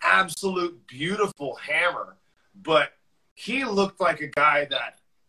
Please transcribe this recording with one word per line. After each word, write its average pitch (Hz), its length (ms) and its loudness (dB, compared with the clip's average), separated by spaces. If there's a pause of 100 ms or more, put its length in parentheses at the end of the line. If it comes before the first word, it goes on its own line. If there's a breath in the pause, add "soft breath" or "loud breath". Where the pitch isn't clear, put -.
absolute 180 840 0
beautiful 190 680 -4
hammer. 175 600 -4 (440)
But 156 320 2 (420)
he 262 300 -6
looked 196 360 0
like 165 200 2
a 147 60 -8
guy 147 400 4
that 123 320 -6 (300)